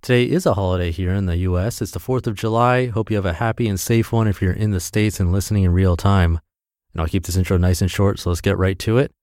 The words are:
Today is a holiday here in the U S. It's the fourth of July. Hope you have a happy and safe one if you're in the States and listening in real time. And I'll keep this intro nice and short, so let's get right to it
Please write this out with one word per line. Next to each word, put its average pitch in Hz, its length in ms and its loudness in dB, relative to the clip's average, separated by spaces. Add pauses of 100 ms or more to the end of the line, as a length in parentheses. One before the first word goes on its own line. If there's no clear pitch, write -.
Today 123 220 2
is 170 220 0
a 135 80 2
holiday 92 380 0
here 90 200 -2
in 98 140 0
the 87 140 0
U 90 200 0
S. 104 220 -4
It's 107 100 -6
the - 80 -8
fourth 127 260 -4
of 113 100 -4
July. 120 500 0
Hope 113 240 -4
you 110 80 0
have 95 80 -2
a 87 80 0
happy 113 340 -2
and 101 100 -2
safe 113 360 0
one 113 160 2
if 98 120 -2
you're 92 120 0
in 107 180 -2
the 95 80 0
States 107 400 -2
and 87 140 2
listening 98 300 0
in 90 100 4
real 90 240 2
time. 87 420 2 (540)
And 85 80 -6
I'll 82 80 -2
keep 92 160 -4
this 87 100 -4
intro 92 220 2
nice 90 240 2
and 95 100 0
short, 98 280 0
so - 100 -4
let's 85 100 -2
get 98 180 0
right 92 220 0
to 113 180 0
it 139 140 0 (120)